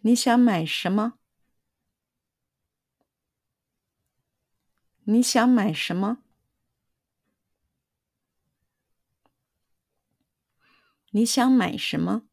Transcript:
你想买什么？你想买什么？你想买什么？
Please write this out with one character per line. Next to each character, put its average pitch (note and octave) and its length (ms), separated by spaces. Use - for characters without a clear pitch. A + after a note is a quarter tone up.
你 A3+ 140
想 A#3+ 260
买 G3 240
什 - 260
么？ G#3+ 280
你 A3 180
想 A#3+ 240
买 G#3+ 280
什 - 200
么？ G3 280
你 G#3+ 160
想 C4 260
买 A#3+ 240
什 - 220
么？ F#3 240